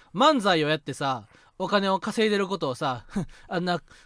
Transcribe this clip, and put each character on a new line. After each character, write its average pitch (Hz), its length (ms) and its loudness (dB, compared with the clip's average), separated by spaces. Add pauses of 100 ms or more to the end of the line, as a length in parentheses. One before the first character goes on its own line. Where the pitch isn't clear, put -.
(140)
漫 269 280 4
才 175 240 2
を 147 40 0
や 156 60 2
っ 151 40 -6
て 139 140 -8
さ、 131 340 -4 (300)
お 185 100 -6
金 196 200 2
を 190 120 2
稼 220 280 0
い 208 40 0
で 202 60 2
る 196 100 0
こ 190 100 -4
と 147 120 -4
を 123 60 -4
さ、 127 300 -4 (220)
<laughs> - 200 -20
あ 185 120 -4
ん 180 60 -2
な、 175 160 -2 (240)